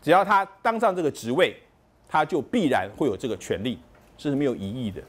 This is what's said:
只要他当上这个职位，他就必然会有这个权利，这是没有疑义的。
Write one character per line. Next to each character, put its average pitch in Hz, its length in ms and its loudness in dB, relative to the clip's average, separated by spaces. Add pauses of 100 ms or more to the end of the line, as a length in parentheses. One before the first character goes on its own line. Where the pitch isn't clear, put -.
只 151 100 0
要 185 140 8
他 196 200 2 (160)
当 226 200 0
上 202 160 2
这 180 40 -4
个 156 80 2
职 117 220 -6
位， 127 240 2 (540)
他 156 160 2
就 151 180 -2
必 196 240 0
然 101 300 0
会 160 100 0
有 101 100 0
这 127 120 -6
个 104 80 -4
权 92 260 -6
利， 117 160 -4 (380)
这 - 120 -6
是 143 60 0
没 143 120 0
有 120 100 0
疑 98 120 -8
义 117 220 -6
的。 - 180 -10